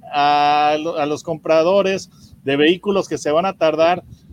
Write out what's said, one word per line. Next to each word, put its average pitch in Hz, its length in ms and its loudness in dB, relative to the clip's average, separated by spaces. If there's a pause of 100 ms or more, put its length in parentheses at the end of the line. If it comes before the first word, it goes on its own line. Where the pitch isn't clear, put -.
(100)
a 147 720 2
lo-, 160 180 -6
a 147 60 -2
los 147 180 -4
compradores 175 840 0 (360)
de 135 120 -2
vehículos 180 520 0
que - 100 -6
se 151 120 -4
van 160 140 2
a 196 140 -6
tardar 165 460 0 (280)